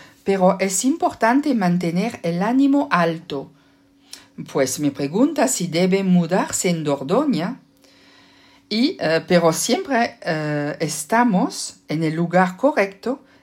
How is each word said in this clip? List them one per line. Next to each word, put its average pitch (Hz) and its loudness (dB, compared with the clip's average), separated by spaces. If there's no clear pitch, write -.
pero 185 2
es 190 -2
importante 285 0
mantener 180 0
el 170 -2
ánimo 277 2
alto. 165 -2
Pues 135 -2
me 147 0
pregunta 226 0
si - -2
debe 185 0
mudarse 185 0
en 165 -4
Dordoña. 175 -2
Y, 254 0
eh, 165 0
pero 170 4
siempre, 240 -2
eh, 151 -4
estamos 220 -2
en 160 -2
el 156 -2
lugar 175 2
correcto, 247 -2